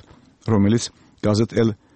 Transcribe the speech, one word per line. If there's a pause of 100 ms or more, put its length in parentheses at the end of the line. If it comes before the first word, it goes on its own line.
(460)
რომელიც (300)
გაზეთ
ელ (220)